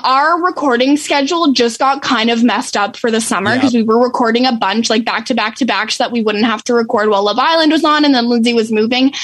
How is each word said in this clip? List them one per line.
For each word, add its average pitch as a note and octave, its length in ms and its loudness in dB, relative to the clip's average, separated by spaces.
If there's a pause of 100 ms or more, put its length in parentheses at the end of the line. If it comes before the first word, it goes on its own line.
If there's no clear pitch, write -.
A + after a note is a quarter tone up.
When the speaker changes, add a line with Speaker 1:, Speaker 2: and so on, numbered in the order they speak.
Speaker 1:
our D4 360 2
recording C#4+ 560 0
schedule D4 560 0
just A#3 280 0
got C4+ 220 0
kind A#3 280 0
of A#3 140 2
messed G#3+ 320 -2
up G3+ 200 -2
for A#3+ 140 -2
the A3+ 100 0
summer G3+ 340 -2
Speaker 2:
Yep. B3+ 60 -2
Speaker 1:
'cause B3+ 140 2
we A3+ 80 2
were A3 180 2
recording B3 460 0
a B3+ 60 0
bunch, A3 360 0
like, A3 160 0
back G#3+ 220 -4
to B3+ 80 -2
back A3 220 -2
to - 80 -4
back A3 260 -2
so - 140 -4
that G#3+ 80 -4
we A#3 100 -2
wouldn't G#3 220 0
have A3+ 200 -2
to B3 100 0
record A#3 340 0
while G3+ 160 2
Love G#3 160 0
Island D#4+ 320 2
was D#4 120 0
on D4+ 200 2
and C#4+ 100 4
then A#3+ 140 0
Lindsay A#3+ 260 2
was A3+ 160 0
moving, B3 420 0 (120)